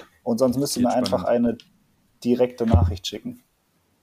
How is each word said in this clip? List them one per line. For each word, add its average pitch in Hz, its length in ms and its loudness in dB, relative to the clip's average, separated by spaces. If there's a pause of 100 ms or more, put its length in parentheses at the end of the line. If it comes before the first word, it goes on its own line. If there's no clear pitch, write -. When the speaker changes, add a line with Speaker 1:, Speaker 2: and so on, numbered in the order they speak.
(240)
Speaker 1:
Und 117 140 -2
sonst 127 200 2
müsste 135 240 -2
Speaker 2:
Wird 123 80 2
Speaker 1:
man 117 80 0
einfach 120 240 0
Speaker 2:
spannend. 120 260 2
Speaker 1:
eine 117 100 -2 (640)
direkte 120 440 0
Nachricht 87 420 2
schicken - 340 -12 (600)